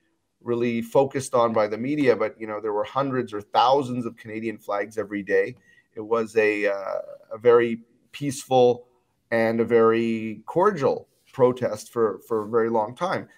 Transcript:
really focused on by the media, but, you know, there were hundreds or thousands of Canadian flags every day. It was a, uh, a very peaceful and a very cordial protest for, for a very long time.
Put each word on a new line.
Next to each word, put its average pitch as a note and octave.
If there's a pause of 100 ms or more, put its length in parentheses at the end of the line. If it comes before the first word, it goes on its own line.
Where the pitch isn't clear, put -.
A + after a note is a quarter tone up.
(420)
really A#2+
focused C#3
on A#2
by G#2+
the G#2+
media, C3
but, -
you A2
know, G#2
there G#2+
were G#2
hundreds B2+
or G#2
thousands B2
of A2+
Canadian A2
flags G#2
every G2+
day. G2 (400)
It A2
was A2
a, G#2+
uh, G2 (340)
a A2
very A#2 (320)
peaceful B2+ (440)
and A2+
a A2+
very A2+
cordial E3 (260)
protest B2
for, A2
for A2
a G#2
very A2+
long A2+
time. F3 (100)